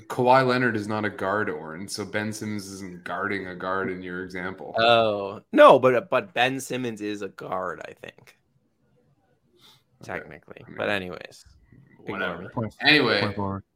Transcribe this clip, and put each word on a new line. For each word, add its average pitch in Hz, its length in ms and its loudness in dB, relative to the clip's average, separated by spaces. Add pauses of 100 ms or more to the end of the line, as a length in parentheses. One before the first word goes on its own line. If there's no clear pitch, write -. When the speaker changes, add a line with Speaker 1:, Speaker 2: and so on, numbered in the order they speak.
Speaker 1:
Kawhi 127 400 4
Leonard 123 280 2
is 104 120 -4
not 107 180 -2
a 104 40 -2
guard, 98 420 -2
Oren, 80 360 -10
so 104 160 -8
Ben 107 300 -4
Simmons 104 380 -8
isn't 92 320 -14
guarding 95 440 -4
a 90 80 -10
guard 92 360 -4
in 90 100 -8
your 90 220 -8
example. 90 560 -10
Speaker 2:
Oh, 107 600 2 (100)
no, 269 260 10
but, 120 320 4
but 123 240 -2
Ben 131 260 0
Simmons 123 420 -6
is 104 200 -6
a 95 80 -8
guard, 92 580 -8
I - 60 -18
think. - 440 -20 (1600)
Speaker 1:
Okay. - 180 -12
Speaker 2:
Technically. - 460 -18
Speaker 1:
I - 40 -20
mean, - 80 -16
Speaker 2:
But 104 120 -2
anyways, 92 560 -8 (600)
ignore 98 140 -8
Speaker 1:
whatever. 90 240 -6
Speaker 2:
me. 95 60 -14
Speaker 3:
Point, 110 320 -8
Speaker 1:
Anyway, 127 400 4
Speaker 3:
point 101 140 -2
forward. 98 280 -6 (120)